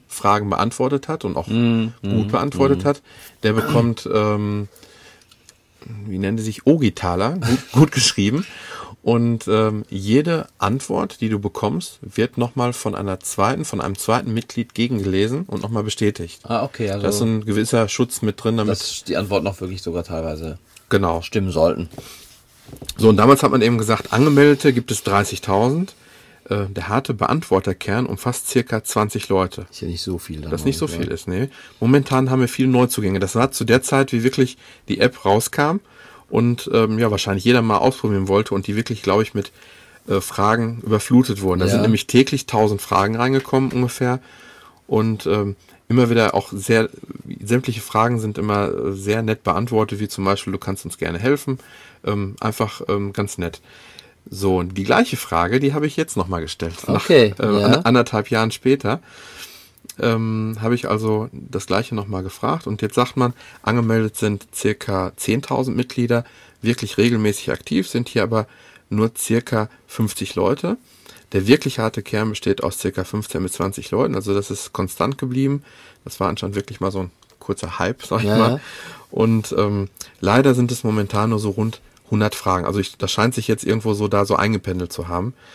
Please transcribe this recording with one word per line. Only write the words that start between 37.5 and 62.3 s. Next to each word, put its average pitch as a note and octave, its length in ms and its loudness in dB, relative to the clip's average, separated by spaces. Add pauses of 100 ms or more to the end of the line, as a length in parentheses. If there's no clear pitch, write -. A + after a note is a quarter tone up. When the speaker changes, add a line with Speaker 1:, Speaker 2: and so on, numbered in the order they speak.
Speaker 1:
mal A2 160 2
ausprobieren G2+ 500 2
wollte G2+ 260 2
und G#2 140 -2
die G#2 80 -4
wirklich, A2+ 260 -4
glaub G2+ 200 4
ich, - 120 -6
mit, G#2 160 -4 (580)
äh, G2 120 2
Fragen A2+ 640 0
überflutet A2 560 2
wurden. F#2 200 0
Da F#2 60 2
Speaker 2:
Ja. G2 60 2
Speaker 1:
sind G2+ 100 4
nämlich A2 240 2
täglich C3 400 2
tausend G#2+ 340 2
Fragen G2+ 360 0
reingekommen C3 560 0
ungefähr. B2+ 480 0 (680)
Und, A2 400 0
ähm, G2+ 300 0 (320)
immer A#2+ 220 4
wieder A#2 240 4
auch G2+ 180 0
sehr, A2 360 2 (560)
sämtliche A#2 360 0
Fragen A2+ 400 0
sind G#2+ 180 -4
immer, G#2 300 0
äh, D#2 240 -4
sehr G2+ 300 -2
nett A2 220 -2
beantwortet, A2 560 0
wie G#2+ 80 -4
zum - 160 -6
Beispiel, G2 280 0
„Du F#2+ 60 -4
kannst - 260 -6
uns - 140 -12
gerne E2+ 200 -4
helfen.“ C3 400 -2 (460)
Ähm, G2+ 340 -4
einfach, G#2+ 500 -4
ähm, G2+ 240 -2
ganz G2+ 240 -4
nett. E2+ 240 -6 (680)
So, F#2+ 300 0
und F#2 180 -4
die G2 80 -4
gleiche B2 320 2
Frage, F2 440 0
die C#3 140 0
habe D3+ 120 0
ich D3 100 -6
jetzt D#3+ 200 -4
nochmal F2+ 240 -2
gestellt. E2+ 340 -8 (120)
Speaker 2:
Okay, A2+ 520 4
Speaker 1:
Nach, - 80 0
äh, G#2 140 4
Speaker 2:
ja. G2+ 60 4
Speaker 1:
an-, A#2+ 180 4
anderthalb A#2 460 2
Jahren A2 220 2
später, C3+ 480 0 (1000)
ähm, A2 600 0
habe A2+ 140 0
ich A#2+ 140 -2
also G#2+ 440 0
das - 340 -8
Gleiche G#2+ 280 -2
nochmal G2 280 -6
gefragt. D3 440 -4